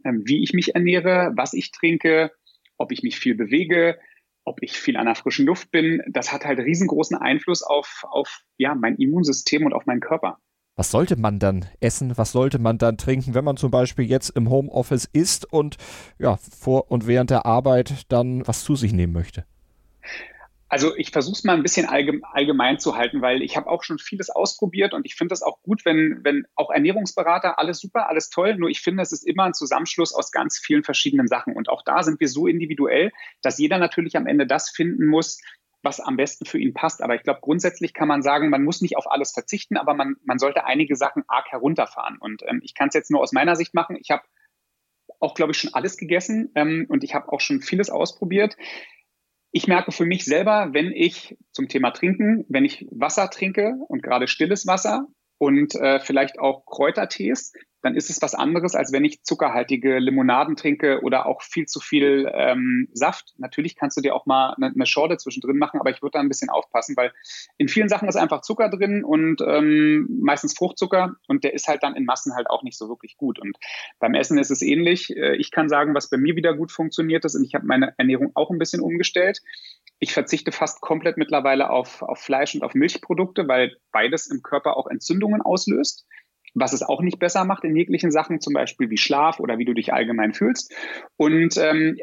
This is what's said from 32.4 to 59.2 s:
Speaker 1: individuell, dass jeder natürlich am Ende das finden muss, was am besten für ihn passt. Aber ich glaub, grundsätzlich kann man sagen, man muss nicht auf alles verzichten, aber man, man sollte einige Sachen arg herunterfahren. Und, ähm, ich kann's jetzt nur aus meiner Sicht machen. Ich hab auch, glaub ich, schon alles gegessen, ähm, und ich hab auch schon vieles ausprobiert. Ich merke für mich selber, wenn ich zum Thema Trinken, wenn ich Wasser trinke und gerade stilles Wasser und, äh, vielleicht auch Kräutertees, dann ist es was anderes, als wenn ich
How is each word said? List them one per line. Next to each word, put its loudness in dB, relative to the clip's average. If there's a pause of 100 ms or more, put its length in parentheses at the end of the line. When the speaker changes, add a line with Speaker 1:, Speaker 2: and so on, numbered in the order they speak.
Speaker 1:
individuell, 0 (300)
dass -2
jeder 2
natürlich -2
am -2
Ende 2
das -2
finden 0
muss, 2 (420)
was -4
am -4
besten -2
für -4
ihn 0
passt. -4
Aber 0
ich -4
glaub, -2
grundsätzlich -2
kann -2
man 2
sagen, 2
man 4
muss 0
nicht 0
auf -2
alles 0
verzichten, -6
aber 0
man, -2
man -2
sollte 0
einige 0
Sachen -2
arg -2
herunterfahren. -4
Und, -12
ähm, -4
ich -20
kann's 0
jetzt -2
nur 4
aus -2
meiner 2
Sicht -4
machen. -2
Ich -6
hab 0 (960)
auch, -2
glaub 2
ich, -4
schon -4
alles -4
gegessen, -2
ähm, 0
und 0
ich -6
hab -4
auch -4
schon -2
vieles 0
ausprobiert. 0 (960)
Ich -2
merke 2
für -2
mich -2
selber, 2
wenn 0
ich -2 (120)
zum -6
Thema 0
Trinken, 2
wenn 2
ich -8
Wasser 0
trinke -2 (140)
und -6
gerade 0
stilles 0
Wasser 0 (300)
und, 4
äh, 2
vielleicht 0
auch 0
Kräutertees, -2 (280)
dann 0
ist -2
es -6
was -2
anderes, 0
als -2
wenn 4
ich -6